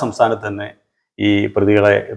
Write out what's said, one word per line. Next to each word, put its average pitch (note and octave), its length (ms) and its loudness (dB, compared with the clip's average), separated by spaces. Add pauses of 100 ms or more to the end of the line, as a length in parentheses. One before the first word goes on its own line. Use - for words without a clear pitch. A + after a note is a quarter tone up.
സംസ്ഥാനത്ത് A2+ 440 -2
തന്നെ G2+ 200 -10 (600)
ഈ - 20 4 (240)
പ്രതികളെ G2+ 400 4 (220)